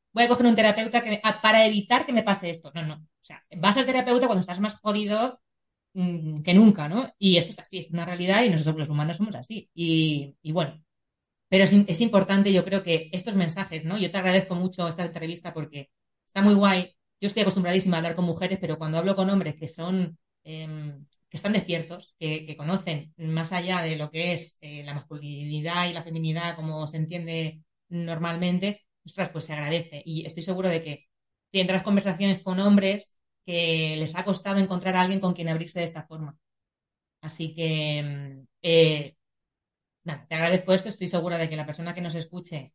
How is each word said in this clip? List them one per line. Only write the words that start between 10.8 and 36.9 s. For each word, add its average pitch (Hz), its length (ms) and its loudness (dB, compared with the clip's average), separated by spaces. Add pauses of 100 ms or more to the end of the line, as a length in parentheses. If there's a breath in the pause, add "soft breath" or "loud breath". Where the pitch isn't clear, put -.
pero 196 160 6
es 196 80 4
im-, 202 160 8
es 165 120 0
importante, 196 520 4
yo 180 120 6
creo 190 180 -2
que 165 300 0
estos 196 220 -4
mensajes, 170 500 -2
¿no? 180 120 -4
Yo 175 140 0
te 196 60 -4
agradezco 185 380 2
mucho 180 320 -2
esta 170 180 -6
entrevista 165 480 -8
porque 143 360 -10 (360)
está 196 160 -4
muy 208 120 8
guay. 196 420 4 (240)
Yo 202 80 -4
estoy 208 140 0
acostumbradísima 185 560 2
a - 20 0
hablar 165 160 -4
con 180 100 -2
mujeres, 180 360 -2
pero 156 160 -4
cuando 156 220 -4
hablo 190 180 0
con 190 120 2
hombres 175 260 0
que 156 120 -12
son, 175 500 -4 (280)
em, 156 600 -12 (240)
que 160 80 -12
están 208 160 -2
despiertos, 170 680 -6
que, 156 260 -6
que 151 120 -12
conocen 156 600 -6
más 160 360 -6
allá 180 280 -4
de 160 160 -4
lo 151 140 -8
que 175 220 -4
es, - 280 -8
eh, 147 240 -16
la 143 80 -10
masculinidad 147 960 -6
y 170 40 -6
la 165 100 -10
feminidad 165 520 -4
como 156 320 -6
se 156 100 -10
entiende 160 640 -6 (280)
normalmente, 175 960 -4 (200)
ostras, 175 260 -6
pues 156 140 -10
se 160 80 -10
agradece. 147 520 -6
Y 160 200 -8
estoy 156 180 -12
seguro 185 260 -2
de 165 140 -2
que 147 240 -14 (440)
tendrás 185 320 0
conversaciones 196 600 0
con 185 180 -4
hombres 202 540 4 (300)
que 165 520 0
les 156 180 -4
ha 185 100 -4
costado 196 340 -2
encontrar 185 380 0
a 180 40 4
alguien 190 200 0
con 180 120 0
quien 170 140 -6
abrirse 165 320 -4
de 170 60 -2
esta 160 200 -10
forma. 156 300 -14 (880)